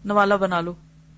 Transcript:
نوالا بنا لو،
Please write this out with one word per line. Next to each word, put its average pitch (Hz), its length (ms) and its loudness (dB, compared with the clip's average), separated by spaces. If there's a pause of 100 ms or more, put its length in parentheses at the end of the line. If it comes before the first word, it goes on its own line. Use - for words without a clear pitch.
نوالا 202 320 2
بنا 185 240 -2
لو، 175 140 -8 (440)